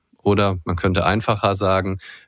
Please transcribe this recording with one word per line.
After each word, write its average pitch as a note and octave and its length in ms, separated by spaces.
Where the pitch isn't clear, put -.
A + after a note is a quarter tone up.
Oder G2+ 480
man F2+ 100
könnte F#2 320
einfacher G2+ 480
sagen, F#2+ 440